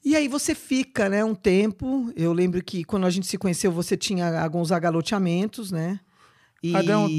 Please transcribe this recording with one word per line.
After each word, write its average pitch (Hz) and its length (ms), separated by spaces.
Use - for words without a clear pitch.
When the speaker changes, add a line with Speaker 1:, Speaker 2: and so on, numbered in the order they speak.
Speaker 1:
E 294 120
aí 302 100
você 285 260
fica, 262 560
né, 202 160
um 220 100
tempo, 220 800
eu 165 160
lembro 180 320
que 175 180
quando 190 240
a 180 40
gente 185 180
se 196 100
conheceu 185 320
você 170 260
tinha 175 300
a 160 60
Gonzaga 170 420
Loteamentos, 185 800
né? 175 300
E 170 140
Speaker 2:
Ah, 190 60
não, 202 260